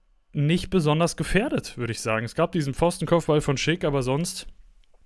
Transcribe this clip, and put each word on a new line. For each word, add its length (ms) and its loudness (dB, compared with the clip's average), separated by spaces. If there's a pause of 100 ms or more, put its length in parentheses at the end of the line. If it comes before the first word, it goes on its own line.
(320)
nicht 380 0
besonders 480 2
gefährdet, 600 0
würde 140 -4
ich 80 -6
sagen. 260 -2
Es 100 -10
gab 180 0
diesen 200 -2
Pfostenkopfball 680 2
von 160 0
Schick, 260 -2
aber 180 0
sonst 460 -4 (580)